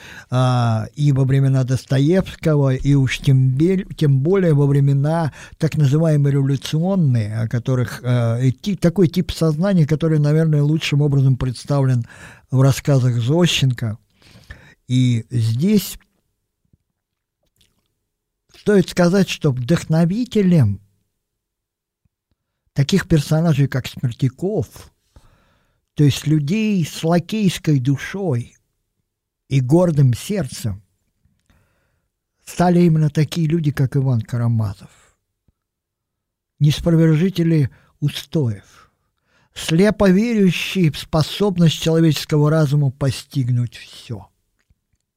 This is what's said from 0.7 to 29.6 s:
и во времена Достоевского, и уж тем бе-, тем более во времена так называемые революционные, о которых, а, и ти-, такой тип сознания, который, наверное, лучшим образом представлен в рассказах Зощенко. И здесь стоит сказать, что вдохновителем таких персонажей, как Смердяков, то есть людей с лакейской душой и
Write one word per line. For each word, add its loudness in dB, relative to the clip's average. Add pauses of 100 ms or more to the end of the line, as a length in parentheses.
и 0
во 0
времена 2
Достоевского, 0
и 0
уж 0
тем 2
бе-, 0 (120)
тем 2
более 2
во 2
времена 0 (240)
так -4
называемые 2
революционные, -2
о -4
которых, -4
а, -2
и 0
ти-, -6
такой 2
тип -4
сознания, 0
который, 0
наверное, 2
лучшим 0
образом 2
представлен -2 (440)
в 0
рассказах 2
Зощенко. 0 (920)
И 0
здесь -2 (2500)
стоит 2
сказать, 2
что -2
вдохновителем 0 (1900)
таких -2
персонажей, 2
как -8
Смердяков, -6 (1040)
то 2
есть 0
людей 0
с -12
лакейской 0
душой -4 (920)
и 0